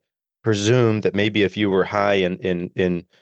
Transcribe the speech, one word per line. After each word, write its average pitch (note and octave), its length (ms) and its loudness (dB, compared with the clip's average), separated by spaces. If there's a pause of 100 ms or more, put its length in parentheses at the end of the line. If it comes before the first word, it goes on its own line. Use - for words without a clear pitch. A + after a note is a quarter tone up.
(420)
presumed A2 600 0
that F#2 120 0
maybe G#2 280 0
if F#2 160 0
you G#2 100 0
were F#2+ 160 2
high G2+ 300 0
in, F#2 240 0
in, F2+ 360 -4
in, F2+ 300 -2 (180)